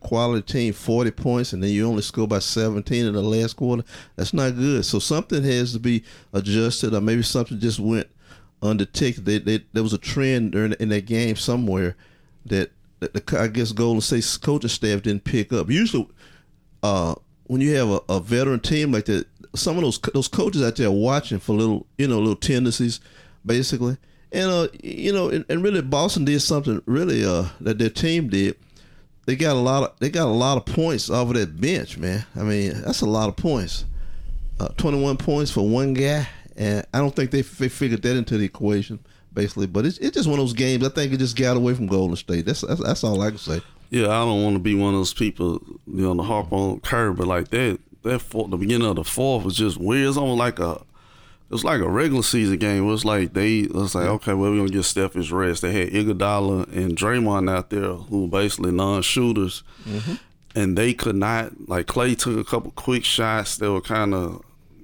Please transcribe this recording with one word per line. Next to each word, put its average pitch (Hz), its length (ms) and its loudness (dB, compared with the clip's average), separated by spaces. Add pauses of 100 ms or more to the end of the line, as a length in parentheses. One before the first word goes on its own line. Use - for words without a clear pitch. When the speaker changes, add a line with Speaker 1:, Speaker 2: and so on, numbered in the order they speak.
Speaker 1:
quality 117 400 0
team 117 320 0
forty 117 380 0
points 123 420 -2
and 92 100 -4
then 101 60 2
you 104 180 2
only 110 140 0
score 110 260 -2
by 107 120 0
seventeen 110 640 0
in 104 80 0
the 104 80 0
last 113 360 0
quarter, 120 280 -2 (320)
that's - 160 -4
not 131 240 0
good. 127 300 2
So 104 120 0
something 151 440 0
has 123 320 2
to 113 40 -4
be 120 240 2 (300)
adjusted, 110 600 0
or 101 80 0
maybe 113 220 2
something 117 360 -2
just 113 180 0
went 110 300 0 (540)
undetected. 104 640 0
They, 104 120 2
they, 107 260 0 (100)
there 110 80 2
was 107 100 0
a 101 60 0
trend 131 540 0
during, 107 220 0
in 110 140 -2
that 104 160 0
game 113 320 0
somewhere 98 580 0 (520)
that, 98 240 0 (300)
that - 120 -6
the, 101 260 -2
I 113 100 2
guess 110 240 -2
Golden 113 280 2
State's - 380 0
coaching 143 320 -2
staff 104 320 0
didn't 101 220 -2
pick 113 280 -2
up. 95 160 0
Usually, 160 400 2 (760)
uh, 92 340 0 (320)
when 127 120 0
you 147 140 4
have 123 160 2
a, 98 180 2
a 95 100 2
veteran 120 420 0
team 151 320 0
like 107 140 0
that, 101 200 0 (280)
some 170 220 -2
of 175 60 2
those 127 160 0
co-, - 160 -4
those 135 140 0
coaches 202 340 0
out 113 140 2
there 117 120 2
are - 20 4
watching 113 480 2
for - 140 -2
little, 110 340 2 (120)
you 139 100 2
know, 117 100 2
little 107 160 2
tendencies, 120 640 0 (440)
basically. 123 540 0 (360)
And, 185 160 0
uh, 175 180 2 (140)
you - 300 -4
know, 185 160 0
and, - 220 -2
and 170 120 0
really 190 200 2
Boston 147 420 0
did 143 160 4
something 143 460 0
really, 135 360 2
uh, 90 260 2 (120)
that 107 180 0
their 113 120 2
team 165 400 0
did. 98 260 0 (720)
They 127 100 0
got 151 200 2
a - 20 2
lot 131 240 2
of, - 160 -4
they 131 100 -2
got 165 160 0
a 113 80 2
lot 127 240 2
of 165 80 -2
points 160 460 0
off 120 180 0
of 120 60 0
that 85 260 -2
bench, 151 380 -2
man. 90 260 -2 (100)
I - 80 -6
mean, 104 380 0
that's - 220 -4
a 127 40 2
lot 107 220 2
of - 80 -4
points. 123 480 -2 (720)
Uh, 95 100 -2
twenty-one 139 500 0
points 147 320 0
for 104 180 2
one 135 240 2
guy, 139 340 0 (300)
and 104 260 0 (120)
I 131 60 2
don't 143 140 0
think 131 160 0
they, 139 120 2
they 131 260 -2
figured 117 320 0
that 123 160 2
into 117 220 0
the 104 80 2
equation, 104 540 -2 (340)
basically. 101 320 -2
But 95 180 0
it's, 165 140 -2
it's - 160 -2
just 185 120 2
one 143 120 2
of 135 80 2
those 120 80 -4
games. 127 280 2
I 135 60 2
think 139 240 -2
it 131 60 0
just 120 180 -2
got 123 220 2
away 123 160 2
from 123 120 -2
Golden 92 300 2
State. 85 300 -2
That's, - 160 -2
that's, - 200 -2
that's 117 220 -2
all 104 160 0
I 107 80 0
can 110 100 -6
say. - 220 -6 (300)
Speaker 2:
Yeah, 117 160 2
I 113 180 2
don't 104 180 2
wanna 101 180 2
be 101 140 2
one 101 200 4
of 95 60 2
those 90 120 -2
people, 90 480 -2 (260)
you 95 180 -2
know, 90 120 2
to 90 60 0
harp 101 320 -2
on 98 260 0
Curry, 113 320 0
but 90 140 -2
like 90 220 0
that, 117 300 0 (260)
that 120 160 -2
four-, 110 280 -6
the 95 80 -2
beginning 113 320 2
of 95 80 0
the 82 80 -4
fourth 123 400 0
was 95 140 -2
just 107 180 0
weird. 123 320 2
It's 139 80 0
almost 131 220 0
like 120 200 0
a, 85 240 -4 (680)
it 113 60 -4
was 110 80 -2
like 139 180 0
a 82 80 0
regular 131 320 2
season 104 340 2
game. 101 280 0
It - 20 2
was 107 180 0
like 104 300 0
they, 107 240 2
it 101 160 -2
was 95 200 -2
like, 87 120 0
Speaker 1:
Yeah. 98 60 2
Speaker 2:
"Okay, 107 200 -2
well, 98 200 2
we're 104 40 2
gonna 98 140 2
give 92 160 0
Steph 95 260 0
his 85 180 -4
rest." 90 300 0
They 92 140 0
had 90 160 0
Iguodala 101 840 0
and 90 220 0
Draymond 104 540 2
out 92 180 -2
there 98 240 -2
who 98 300 -4
were 90 60 -2
basically 95 440 0
non-shooters, 98 920 0 (240)
Speaker 1:
Mm-hmm. 110 280 -4 (400)
Speaker 2:
and 95 240 2
they 120 160 2
could 113 200 -2
not, 110 540 -2
like, 87 200 -2
Klay 123 280 0
took 117 220 -2
a 107 60 -4
couple - 260 -4
quick 123 340 -2
shots 110 540 -2
that 104 120 0
were 95 120 0
kinda 95 560 0 (460)